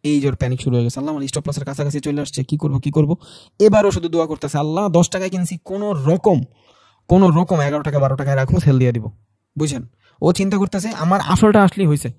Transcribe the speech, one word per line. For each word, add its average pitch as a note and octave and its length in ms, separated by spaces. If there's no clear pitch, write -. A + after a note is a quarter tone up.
এই D3 180
যে C#3 80
ওর C3 80
প্যানিক B2+ 260
শুরু B2 140
হয়ে A#2+ 80
গেছে, A#2+ 160
"আল্লাহ, D4+ 160
আমার C#4 120
স্টপ D3 200
লসের C#3+ 160
কাছাকাছি D3 360
চলে D3 200
আসছে, C3+ 240
কি D3 120
করব, C#3+ 220
কি C#3+ 120
করব?" D3+ 260
এবার G#3 280
ও G3 40
শুধু E3+ 180
দোয়া E3 180
করতেছে, D3+ 320
"আল্লাহ, D#3+ 300
দশ E3+ 200
টাকায় F#3+ 220
কিনছি, F3+ 340
কোনো G3+ 280
রকম, D#3+ 500
কোনো F#3 220
রকম E3 300
এগারো D3 220
টাকা, D3 160
বারো C3+ 180
টাকায় C#3 200
রাখো, C3+ 240
সেল C3+ 180
দিয়ে B2 140
দিব।" G#2+ 180
বুঝছেন? C#3+ 280
ও F3+ 100
চিন্তা G3 240
করতেছে, G3 320
"আমার F#3+ 320
আসলটা G#3 420
আসলেই F#3+ 240
হইছে, D3 320